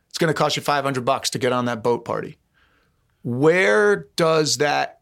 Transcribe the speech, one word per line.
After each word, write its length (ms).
It's 100
gonna 160
cost 220
you 60
five 220
hundred 200
bucks 260
to 80
get 140
on 120
that 180
boat 220
party. 340
Where 840
does 420
that 420